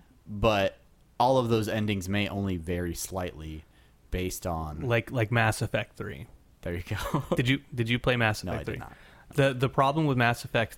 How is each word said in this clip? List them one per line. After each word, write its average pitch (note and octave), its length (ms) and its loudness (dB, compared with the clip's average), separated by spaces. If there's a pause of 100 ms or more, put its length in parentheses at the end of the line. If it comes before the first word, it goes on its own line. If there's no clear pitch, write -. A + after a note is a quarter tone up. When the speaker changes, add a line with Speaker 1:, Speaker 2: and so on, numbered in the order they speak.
(280)
Speaker 1:
but G#2 500 2 (420)
all C3 180 4
of A#2 120 2
those A2 200 2
endings G#2 400 -2
may G2+ 180 0
only G2 300 -2
vary F2 360 -4
slightly D#2 680 -8 (480)
based F#2 340 -4
on D#2+ 360 -4
Speaker 2:
Like, A#2 300 0
like A2+ 200 0
Mass A2+ 300 2
Effect G#2+ 340 -4
three. - 320 -10 (340)
Speaker 1:
There F2 140 -6
you E2+ 120 -6
go. C3 420 -4
<laughs> F3 60 0
Speaker 2:
Did B2 140 2
you, C#3 100 4 (140)
did A#2 160 -2
you A#2+ 100 0
play B2 160 2
Mass A2 280 0
Speaker 1:
No, F#2 100 -6
Speaker 2:
Effect - 160 -6
Speaker 1:
I - 20 -4
did - 20 -
Speaker 2:
three? - 60 -8
Speaker 1:
not. - 140 -14 (420)
Speaker 2:
The, C3+ 180 4
the B2+ 160 2
problem C#3+ 360 4
with C3 120 2
Mass A#2+ 280 2
Effect A2+ 320 0